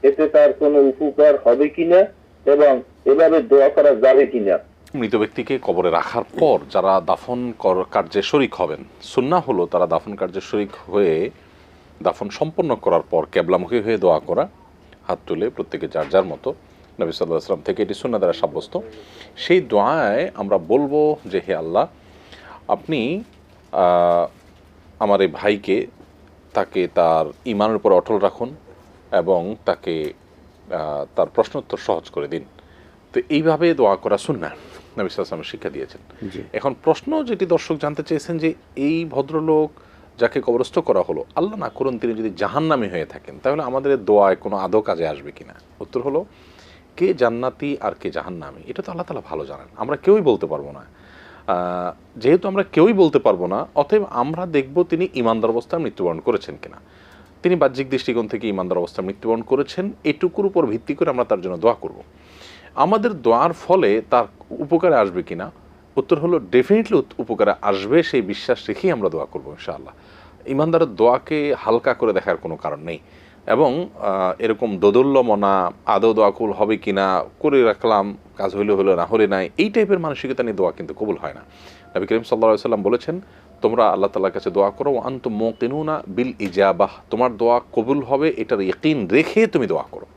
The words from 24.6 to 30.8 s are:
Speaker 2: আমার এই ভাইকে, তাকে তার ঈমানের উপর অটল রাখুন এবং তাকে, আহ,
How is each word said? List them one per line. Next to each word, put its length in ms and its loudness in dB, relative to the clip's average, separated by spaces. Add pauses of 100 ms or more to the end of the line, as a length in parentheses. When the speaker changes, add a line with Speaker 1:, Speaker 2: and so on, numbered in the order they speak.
Speaker 2:
আমার 220 2
এই 60 4
ভাইকে, 600 -2 (680)
তাকে 420 -2
তার 300 2 (200)
ঈমানের 300 0
উপর 180 2
অটল 260 2
রাখুন 360 -2 (560)
এবং 440 0 (100)
তাকে, 480 -4 (580)
আহ, 340 -6 (100)